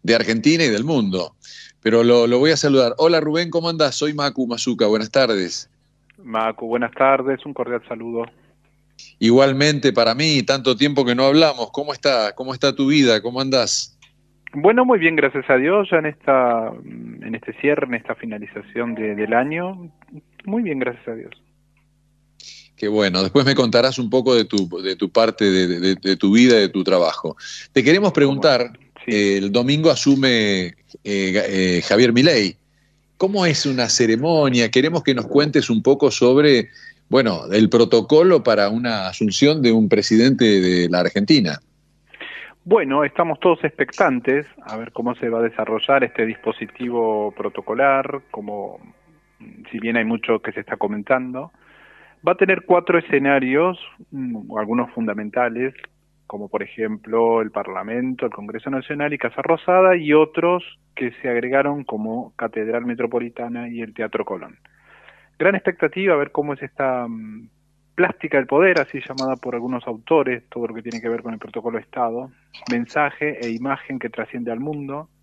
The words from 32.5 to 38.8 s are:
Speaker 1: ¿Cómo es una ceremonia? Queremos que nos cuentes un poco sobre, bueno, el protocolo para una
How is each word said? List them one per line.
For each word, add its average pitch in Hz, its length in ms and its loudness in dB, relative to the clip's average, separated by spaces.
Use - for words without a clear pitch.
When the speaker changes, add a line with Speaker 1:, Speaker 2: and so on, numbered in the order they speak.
Speaker 1:
¿Cómo 190 280 0
es 151 220 0
una 127 200 -2
ceremonia? 123 840 2
Queremos 151 320 0
que 139 100 0
nos 117 140 -4
cuentes 147 420 2
un 113 140 0
poco 135 260 4
sobre, 131 600 4
bueno, 110 340 2
el 104 180 6
protocolo 123 720 4
para 104 280 2
una 113 400 -4